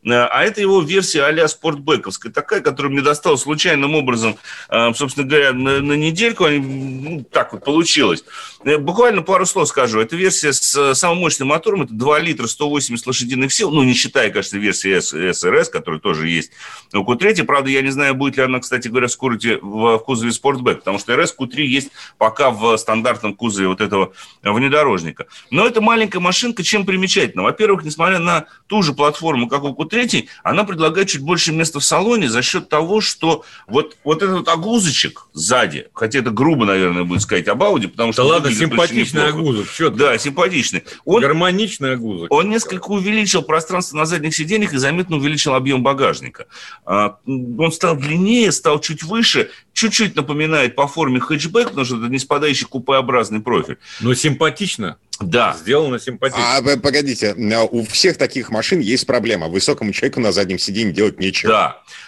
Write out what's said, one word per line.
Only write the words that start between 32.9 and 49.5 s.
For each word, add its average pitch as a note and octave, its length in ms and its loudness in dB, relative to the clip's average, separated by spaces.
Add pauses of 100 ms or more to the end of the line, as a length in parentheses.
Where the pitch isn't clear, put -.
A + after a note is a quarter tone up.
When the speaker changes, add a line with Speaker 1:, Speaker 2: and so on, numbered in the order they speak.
Speaker 1:
что - 440 0 (240)
вот, C3+ 340 0
вот D#3+ 220 0
этот F#3 140 0
вот E3+ 100 -2
огузочек F3 840 0
сзади, E2+ 600 0
хотя C#3 260 -2
это A#2 120 -2
грубо, B2+ 360 2
наверное, F2+ 380 2
будет G#2 180 0
сказать F2+ 240 -2
об G#2+ 160 0
Audi, F3+ 240 2
потому A2+ 240 -2
Speaker 2:
Да - 40 -4
Speaker 1:
что B2+ 100 2
Speaker 2:
ладно, D3+ 240 4
Speaker 1:
выглядит A2+ 140 0
очень D#3+ 80 0
Speaker 2:
симпатичный D#3 560 0
Speaker 1:
неплохо. D3+ 120 0
Speaker 2:
огузок, B2 320 -2
че D#3 200 0
ты? G2+ 60 -8
Speaker 1:
Да, B2+ 220 4
симпатичный. C#3+ 640 -2 (220)
Он A3 180 4
Speaker 2:
Гармоничный E3+ 720 0
огузок. G#2+ 380 -4
Speaker 1:
он E3+ 180 2
несколько G#3+ 380 -4
увеличил G3+ 540 0
пространство E3 540 -2
на D#3 80 0
задних D#3+ 300 -2
сиденьях F3+ 400 -2
и C3+ 40 2
заметно E3 380 0
увеличил C#3+ 380 0
объем C3 300 0
багажника. A#2+ 640 0 (380)
А, G2+ 400 0
он B2+ 460 -2
стал E3 240 0
длиннее, F#3 560 2
стал D3+ 300 0
чуть D#3 240 -6
выше, G#3+ 460 0 (240)